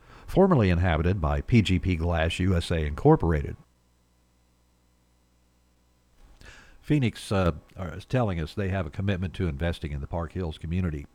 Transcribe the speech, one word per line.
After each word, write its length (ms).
formerly 440
inhabited 500
by 220
P 200
G 160
P 200
Glass 420
U 160
S 160
A 140
Incorporated. 720
Phoenix, 520
uh, 180
are 200
telling 320
us 140
they 160
have 160
a 40
commitment 440
to 160
investing 420
in 80
the 80
Park 240
Hills 260
community 580